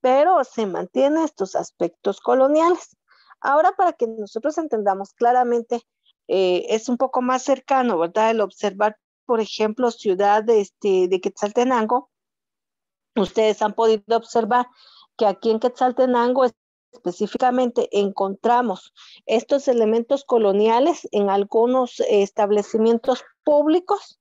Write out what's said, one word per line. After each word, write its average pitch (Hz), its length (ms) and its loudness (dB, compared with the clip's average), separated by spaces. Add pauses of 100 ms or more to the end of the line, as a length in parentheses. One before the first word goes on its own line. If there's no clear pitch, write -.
pero 285 420 2
se 226 220 -6
mantienen 247 580 -2
estos - 320 -6
aspectos - 640 -6
coloniales. 294 760 0 (420)
Ahora, 320 380 2
para 359 160 0
que 233 140 -4
nosotros 226 500 -6
entendamos 202 560 -4
claramente, 240 720 0 (440)
eh, 185 420 0
es 220 200 -4
un 247 80 -2
poco 262 240 -2
más 254 220 -2
cercano, 262 560 0
¿verdad? 214 320 0
El 220 100 0
observar, 202 560 -4 (280)
por - 140 0
ejemplo, 220 520 -2
ciudad 202 520 0
de, 220 180 2
este, 190 460 0
de 185 140 -2
Quetzaltenango, 240 880 -2 (1040)
ustedes 220 460 0
han 214 120 -2
podido 220 440 0
observar 233 500 -2 (500)
que 226 80 0
aquí 202 260 0
en 220 80 0
Quetzaltenango 247 840 0 (460)
específicamente 247 1000 -2
encontramos 202 1000 -2 (320)
estos 262 420 -2
elementos 233 560 0
coloniales 226 880 0
en 202 180 0
algunos 233 720 0
establecimientos 214 1200 0 (200)
públicos. 311 760 0